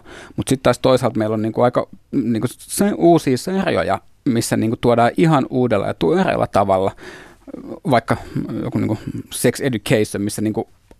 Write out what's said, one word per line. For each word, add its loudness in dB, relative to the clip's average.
mut -6
sit 0
taas 2
toisaalta 2
meillä 0
on -2
niinku -2
aika 0
niinku -2
se-, -4
uusia 4
sarjoja, -2
missä 0
niinku 0
tuodaan 2
ihan 4
uudella 0
ja -2
tuoreella 0
tavalla, 2
vaikka 2
joku -4
niinku -2
Sex 0
Education, 0
missä -6
niinku -4